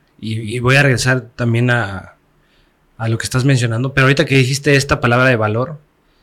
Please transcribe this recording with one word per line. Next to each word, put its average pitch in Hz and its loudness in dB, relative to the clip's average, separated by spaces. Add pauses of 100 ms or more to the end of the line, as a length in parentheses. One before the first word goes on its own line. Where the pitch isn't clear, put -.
(200)
y, 110 -8
y 123 -6
voy 123 2
a 143 4
regresar 127 0
también 117 0
a, 101 -4 (840)
a 113 -4
lo 113 -2
que - -10
estás 123 -2
mencionando, 131 0
pero 135 4
ahorita 147 2
que 139 2
dijiste 135 2
esta 139 -2
palabra 123 2
de 131 4
valor, 113 -2 (420)